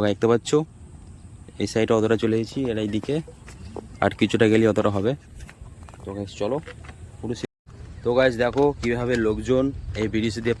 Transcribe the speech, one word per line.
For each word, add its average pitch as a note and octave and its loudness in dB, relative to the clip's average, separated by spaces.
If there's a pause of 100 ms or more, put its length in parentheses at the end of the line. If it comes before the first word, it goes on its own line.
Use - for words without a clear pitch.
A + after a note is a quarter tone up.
গাইস, G#2 2
দেখতে G#2+ 0
পাচ্ছ, A#2 0 (1120)
এই G2+ 0
সাইডে A2 2
অতটা A2 2
চলে A2 2
এসেছি, A2+ -6 (120)
এর G#2+ -2
এইদিকে G#2+ -2 (880)
আর G2+ 4
কিছুটা A2 4
গেলে A2 6
অতটা G#2 2
হবে। G2+ 0 (920)
তো G2 -10
গাইস, G2+ -8
চলো A2 -2 (600)
পুরো A2+ -6
সে-, - -10 (520)
তো A#2 0
গাইস, C3 6 (100)
দেখো B2 2 (180)
কীভাবে A#2+ 0 (140)
লোকজন A2 2 (360)
এই A2 0
ব্রিজ A2 0 (100)
দিয়ে A#2 2